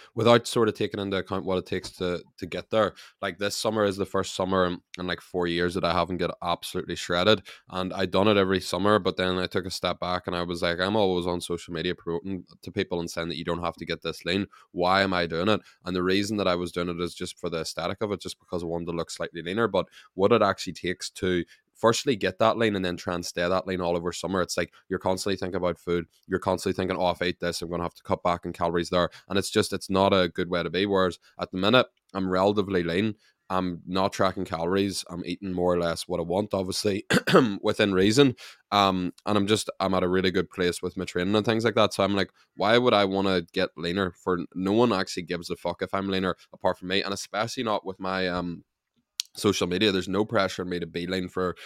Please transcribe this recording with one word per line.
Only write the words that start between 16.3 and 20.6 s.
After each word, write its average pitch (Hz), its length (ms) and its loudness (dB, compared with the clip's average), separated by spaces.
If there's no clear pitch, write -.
that 98 100 0
I 90 80 2
was 87 160 -4
doing 87 160 -2
it 87 140 -6
is 87 120 -4
just - 240 -10
for 87 120 -6
the 82 100 -4
aesthetic 85 420 -6
of 104 120 -2
it, 90 80 -8
just - 180 -12
because 90 240 -8
I 85 40 -8
wanted 85 180 -4
to 87 80 -6
look 82 180 -6
slightly 82 300 -8
leaner. 98 260 -2
But 92 200 0
what 98 180 4
it 113 100 6
actually 98 320 0